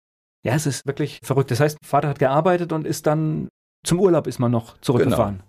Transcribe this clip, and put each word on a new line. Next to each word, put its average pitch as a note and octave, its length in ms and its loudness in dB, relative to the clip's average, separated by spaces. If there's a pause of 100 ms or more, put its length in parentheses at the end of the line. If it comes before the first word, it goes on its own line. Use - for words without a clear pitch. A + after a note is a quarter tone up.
(440)
Ja, A2+ 100 0
es D3+ 120 0
ist C3+ 200 -6
wirklich C#3 360 -6
verrückt. C3 280 0
Das A#2 100 0
heißt, D3+ 240 0
Vater D3 240 0
hat C#3 100 -4
gearbeitet E3 560 2
und D3+ 120 -4
ist D3+ 200 -4
dann D#3 420 0 (360)
zum F3 160 2
Urlaub F3 260 4
ist - 140 -6
man A#2+ 100 2
noch - 300 -2
zurückgefahren. A2 680 0